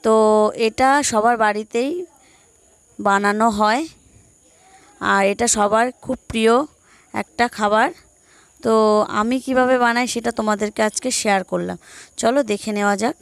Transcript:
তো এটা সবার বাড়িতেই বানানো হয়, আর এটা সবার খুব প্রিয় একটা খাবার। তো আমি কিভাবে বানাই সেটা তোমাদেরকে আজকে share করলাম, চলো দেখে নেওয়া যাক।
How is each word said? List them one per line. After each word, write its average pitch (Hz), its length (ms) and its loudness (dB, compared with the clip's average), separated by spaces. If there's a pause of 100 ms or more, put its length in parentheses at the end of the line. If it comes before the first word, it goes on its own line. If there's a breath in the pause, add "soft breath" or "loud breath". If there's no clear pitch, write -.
তো 220 100 2 (540)
এটা 254 200 0 (220)
সবার 233 340 2
বাড়িতেই 220 460 -2 (1160 soft breath)
বানানো 208 420 2 (100)
হয়, 214 240 0 (1300 soft breath)
আর 196 100 2 (100)
এটা 233 140 -2 (100)
সবার 214 300 2 (180)
খুব 254 140 -6 (120)
প্রিয় 226 240 2 (600 soft breath)
একটা 220 300 -4 (140)
খাবার। 214 300 2 (760 soft breath)
তো 226 100 2 (460)
আমি 233 240 0
কিভাবে 254 300 2 (100)
বানাই 240 300 0
সেটা 233 240 -4
তোমাদেরকে 214 500 -4
আজকে - 200 -6 (120)
share 202 200 0 (100)
করলাম, 175 280 -6 (440 loud breath)
চলো 247 180 2 (100)
দেখে 208 280 -4
নেওয়া 202 240 0
যাক। 269 200 -4